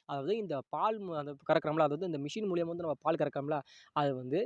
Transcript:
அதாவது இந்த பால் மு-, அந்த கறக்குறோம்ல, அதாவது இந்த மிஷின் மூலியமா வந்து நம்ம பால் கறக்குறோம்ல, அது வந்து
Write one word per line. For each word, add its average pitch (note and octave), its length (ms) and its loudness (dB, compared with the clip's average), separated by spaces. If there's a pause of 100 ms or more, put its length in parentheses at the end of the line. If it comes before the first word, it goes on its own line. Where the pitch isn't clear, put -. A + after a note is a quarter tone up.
அதாவது C#3+ 320 -4
இந்த E3+ 200 -4 (120)
பால் G#3 300 0
மு-, F3 180 -6
அந்த D3 160 -6 (120)
கறக்குறோம்ல, D#3 420 4
அதாவது E3 240 0
இந்த C#3+ 100 -2
மிஷின் G3+ 280 -4
மூலியமா E3+ 240 0
வந்து F3 140 -4
நம்ம C#3+ 140 -2
பால் D#3 200 2
கறக்குறோம்ல, C#3+ 380 0 (360)
அது D3 180 4
வந்து B2+ 320 0